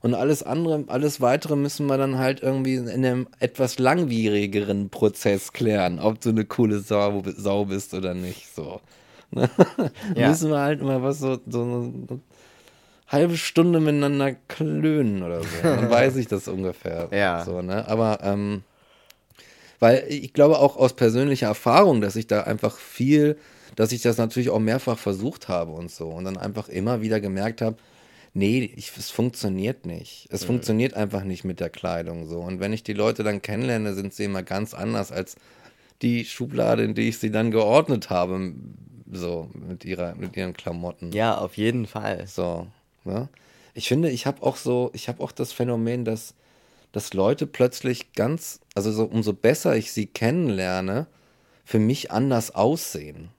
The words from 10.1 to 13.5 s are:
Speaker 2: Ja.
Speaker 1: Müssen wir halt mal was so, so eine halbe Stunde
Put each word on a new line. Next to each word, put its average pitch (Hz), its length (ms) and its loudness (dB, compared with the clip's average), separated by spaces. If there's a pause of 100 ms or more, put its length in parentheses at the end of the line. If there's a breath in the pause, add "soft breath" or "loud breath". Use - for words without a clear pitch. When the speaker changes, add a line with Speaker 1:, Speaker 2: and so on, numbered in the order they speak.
Speaker 2:
Ja. 120 140 6
Speaker 1:
Müssen 160 200 2
wir 147 100 2
halt 143 220 0
mal 135 220 0
was 143 160 0
so, 131 280 0
so 120 140 -2
eine 123 580 -6 (880 soft breath)
halbe 170 300 2
Stunde 170 420 4